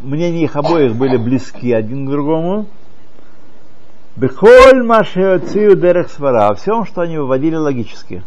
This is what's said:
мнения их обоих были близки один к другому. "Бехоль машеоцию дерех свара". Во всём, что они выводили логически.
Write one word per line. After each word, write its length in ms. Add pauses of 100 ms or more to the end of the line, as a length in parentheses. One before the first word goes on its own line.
мнения 420
их 120
обоих 400
были 220
близки 540
один 340
к 40
другому. 560 (1500)
"Бехоль 680
машеоцию 920
дерех 340
свара". 380
Во 60
всём, 320
что 160
они 160
выводили 360
логически. 720